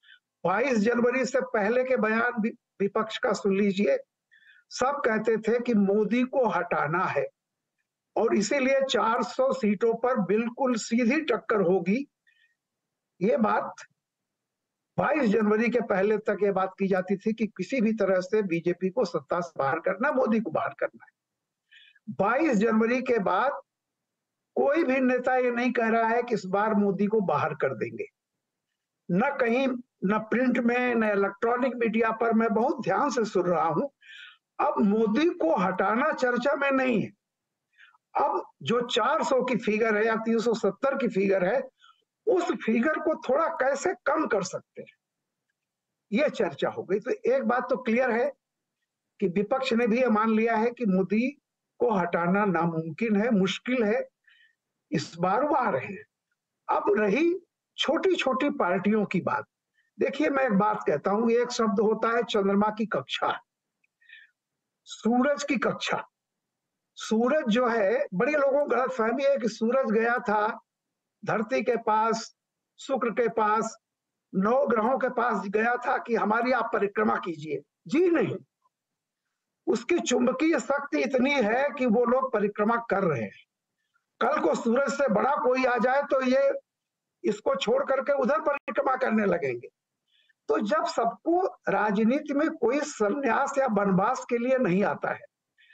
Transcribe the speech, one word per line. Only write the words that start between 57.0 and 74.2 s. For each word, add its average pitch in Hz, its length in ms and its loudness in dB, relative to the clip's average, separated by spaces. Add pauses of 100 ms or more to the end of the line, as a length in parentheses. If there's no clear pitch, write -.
छोटी-छोटी 285 720 0
पार्टियों 202 560 0
की 175 160 -2
बात, 123 240 -4 (540)
देखिए, 302 300 0
मैं 269 140 0
एक 240 100 0
बात 208 340 0
कहता 165 240 0
हूं, 226 200 0
एक 240 200 0
शब्द 214 280 0
होता 220 360 0
है 240 80 0
चंद्रमा 202 460 2
की 208 160 -4
कक्षा, - 540 -4 (1400)
सूरज 254 600 0
की 285 120 -2
कक्षा। - 520 -4 (880)
सूरज 254 520 0
जो 240 200 2
है, 226 460 0
बड़े 233 180 0
लोगों 277 280 2
को 294 60 0
गलतफहमी 247 580 0
है 277 140 2
कि 226 100 -2
सूरज 233 440 0
गया 233 280 0
था 214 400 -2 (640)
धरती 220 380 -2
के 240 140 0
पास, 220 580 -2 (440)
शुक्र 247 300 -4
के 226 200 0
पास, 220 480 -2 (580)